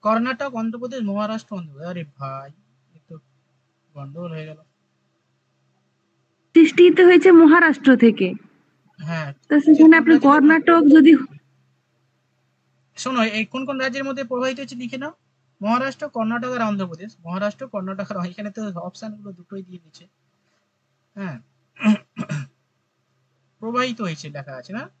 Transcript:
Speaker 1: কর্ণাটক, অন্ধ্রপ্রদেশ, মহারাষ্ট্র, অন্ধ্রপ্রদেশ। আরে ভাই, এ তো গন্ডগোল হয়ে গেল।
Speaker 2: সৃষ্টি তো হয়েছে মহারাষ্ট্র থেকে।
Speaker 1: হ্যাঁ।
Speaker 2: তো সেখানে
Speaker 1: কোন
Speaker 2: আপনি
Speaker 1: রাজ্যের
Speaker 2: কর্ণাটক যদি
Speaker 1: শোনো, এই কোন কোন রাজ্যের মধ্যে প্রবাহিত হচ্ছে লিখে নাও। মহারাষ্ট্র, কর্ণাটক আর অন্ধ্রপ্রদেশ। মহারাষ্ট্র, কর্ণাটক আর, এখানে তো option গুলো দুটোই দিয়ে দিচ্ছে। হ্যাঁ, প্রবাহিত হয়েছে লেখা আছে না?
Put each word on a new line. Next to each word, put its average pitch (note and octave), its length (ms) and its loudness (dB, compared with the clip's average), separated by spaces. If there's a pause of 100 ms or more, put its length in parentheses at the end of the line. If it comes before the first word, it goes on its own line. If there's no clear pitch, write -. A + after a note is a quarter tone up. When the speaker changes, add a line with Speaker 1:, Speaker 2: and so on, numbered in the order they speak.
Speaker 1:
কর্ণাটক, B3 540 -6
অন্ধ্রপ্রদেশ, A#3 460 -10
মহারাষ্ট্র, G#3 540 -8
অন্ধ্রপ্রদেশ। D#3+ 340 -16
আরে F3 140 -12
ভাই, C#3 480 -16 (440)
এ D#3+ 120 -20
তো D#3+ 100 -20 (760)
গন্ডগোল D3 380 -16
হয়ে D#3 140 -14
গেল। D#3 120 -20 (2000)
Speaker 2:
সৃষ্টি E4 380 4
তো F4+ 140 2
হয়েছে F4+ 260 6
মহারাষ্ট্র D#4+ 640 4
থেকে। G3+ 360 0 (640)
Speaker 1:
হ্যাঁ। D3+ 340 -10
Speaker 2:
তো - 260 -2
সেখানে D4+ 240 4
Speaker 1:
কোন D#4+ 100 10
Speaker 2:
আপনি E4 200 4
Speaker 1:
রাজ্যের C#4 180 4
Speaker 2:
কর্ণাটক D#4+ 520 4
যদি D4 320 8 (1800)
Speaker 1:
শোনো, B3+ 260 -4
এই A3 220 -4
কোন C4 200 -10
কোন C4+ 140 -8
রাজ্যের C4 240 -8
মধ্যে C4+ 200 -10
প্রবাহিত B3+ 360 -8
হচ্ছে C4+ 160 -16
লিখে B3 220 -12
নাও। D4 160 -14 (480)
মহারাষ্ট্র, C4 480 -6
কর্ণাটক A#3 420 -8
আর B3 100 -8
অন্ধ্রপ্রদেশ। G3 540 -8 (100)
মহারাষ্ট্র, G3+ 420 -10
কর্ণাটক G3 440 -12
আর, F3+ 180 -10
এখানে G#3 220 -14
তো G3 280 -12
option F#3 320 -16
গুলো G3+ 200 -20
দুটোই F3+ 320 -20
দিয়ে F3+ 200 -20
দিচ্ছে। D#3+ 240 -20 (1080)
হ্যাঁ, F3+ 240 -14 (2250)
প্রবাহিত A#3 420 -8
হয়েছে D#3 280 -10
লেখা C#3+ 260 -16
আছে B2+ 180 -18
না? C#4+ 160 -14 (100)